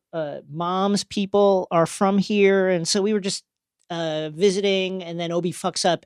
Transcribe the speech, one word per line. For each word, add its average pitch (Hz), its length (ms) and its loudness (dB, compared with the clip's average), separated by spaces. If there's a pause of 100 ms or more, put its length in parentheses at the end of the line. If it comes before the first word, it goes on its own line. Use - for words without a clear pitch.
(140)
uh, 147 240 -8 (120)
mom's 185 540 0
people 196 680 2
are 165 140 4
from 196 340 0
here." 196 500 4
And 170 200 0
so 202 140 0
we 214 100 0
were 208 80 0
just 185 240 -6 (460)
uh, 156 400 -4
visiting, 190 720 0
and 170 180 -10
then 170 120 -4
Obi 170 200 -2
fucks - 320 -6
up 175 220 0